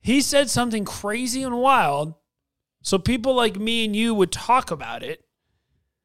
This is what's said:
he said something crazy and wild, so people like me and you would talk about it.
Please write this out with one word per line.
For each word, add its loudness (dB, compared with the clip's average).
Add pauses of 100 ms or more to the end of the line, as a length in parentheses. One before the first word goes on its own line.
he 2
said 2
something -2
crazy -6
and -4
wild, 2 (680)
so 0
people 0
like 2
me -2
and -2
you 2
would 2
talk 0
about -10
it. -10 (800)